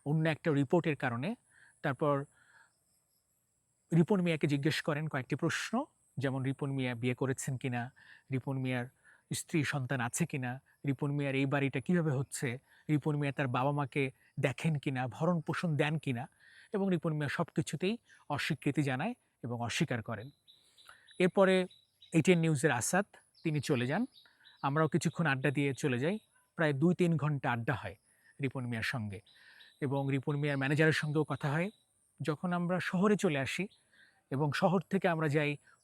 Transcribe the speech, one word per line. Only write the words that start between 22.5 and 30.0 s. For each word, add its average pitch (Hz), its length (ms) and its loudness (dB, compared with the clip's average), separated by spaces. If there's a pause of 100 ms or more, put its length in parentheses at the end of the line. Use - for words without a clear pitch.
আসাদ, 135 360 0 (360)
তিনি 151 180 0
চলে 123 260 0
যান। 185 200 0 (560)
আমরাও 147 260 2
কিছুক্ষণ 165 380 0
আড্ডা 135 240 0
দিয়ে 139 240 0
চলে 127 240 0
যাই। 170 200 -2 (380)
প্রায় 156 160 2
দুই 156 220 4
তিন 170 220 4
ঘন্টা 143 360 0
আড্ডা 117 220 -2
হয় 95 220 -10 (460)
রিপন 131 240 -4
মিয়ার 117 160 -4
সঙ্গে 107 380 -6 (600)
এবং 139 300 -2